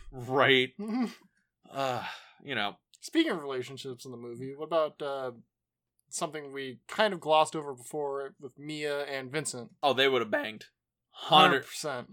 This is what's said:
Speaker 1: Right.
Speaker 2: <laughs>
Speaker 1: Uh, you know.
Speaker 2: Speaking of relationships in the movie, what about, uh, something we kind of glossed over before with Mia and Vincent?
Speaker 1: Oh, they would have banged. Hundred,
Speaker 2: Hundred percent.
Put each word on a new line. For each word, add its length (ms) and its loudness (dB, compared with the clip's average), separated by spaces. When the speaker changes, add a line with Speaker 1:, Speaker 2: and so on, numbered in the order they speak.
Speaker 1:
Right. 680 4
Speaker 2:
<laughs> 40 -10
Speaker 1:
Uh, 320 -2
you 120 -8
know. 220 -2
Speaker 2:
Speaking 300 0
of 100 -6
relationships 640 -8
in 40 -14
the 60 -14
movie, 400 -12
what 120 -10
about, 340 0
uh, 300 -6
something 420 -8
we 280 -8
kind 240 0
of 80 -6
glossed 340 4
over 200 -6
before 680 -6
with 180 -16
Mia 460 -4
and 260 -6
Vincent? 420 -8
Speaker 1:
Oh, 100 4
they 160 6
would 140 4
have 80 -6
banged. 340 -4
Hundred, 400 6
Speaker 2:
Hundred 160 2
percent. 460 -8